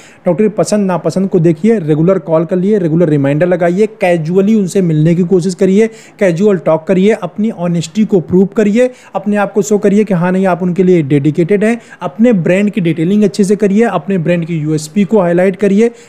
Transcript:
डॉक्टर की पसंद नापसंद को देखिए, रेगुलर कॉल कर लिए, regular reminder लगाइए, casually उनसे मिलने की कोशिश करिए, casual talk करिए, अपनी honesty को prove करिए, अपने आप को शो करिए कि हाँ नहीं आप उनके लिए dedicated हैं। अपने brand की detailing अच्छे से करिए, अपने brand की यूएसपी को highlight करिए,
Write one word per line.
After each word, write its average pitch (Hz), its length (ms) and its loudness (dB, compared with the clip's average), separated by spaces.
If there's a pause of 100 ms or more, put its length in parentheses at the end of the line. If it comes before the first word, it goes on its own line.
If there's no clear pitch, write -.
(260)
डॉक्टर 180 180 0
की 214 60 2
पसंद 202 380 -2
नापसंद 180 420 -2
को 185 100 0
देखिए, 175 400 2
रेगुलर 160 400 0
कॉल 165 260 -2
कर 185 100 -4
लिए, 196 220 0
regular 170 320 0
reminder 147 360 0
लगाइए, 180 400 0
casually 185 680 0
उनसे 196 260 0
मिलने 165 340 2
की 180 80 0
कोशिश 180 320 0
करिए, 202 340 2 (300)
casual 196 380 2
talk 160 300 -2
करिए, 196 260 2
अपनी 208 380 -6
honesty 175 540 -4
को 202 140 0
prove 180 260 2
करिए, 226 460 0 (240)
अपने 202 200 -4
आप 202 180 -2
को 214 80 0
शो 208 160 0
करिए 202 260 2
कि 196 100 -2
हाँ 180 180 0
नहीं 190 140 0
आप 175 180 0
उनके 180 200 0
लिए 180 180 4
dedicated 151 600 0
हैं। 233 180 -2 (200)
अपने 220 320 0
brand 185 360 0
की 196 120 -4
detailing 170 420 0
अच्छे 208 200 0
से 196 120 2
करिए, 202 280 0
अपने 196 340 -2
brand 170 280 -2
की 170 120 -6
यूएसपी 156 460 -2
को 214 160 0
highlight 180 360 0
करिए, 208 360 2 (180)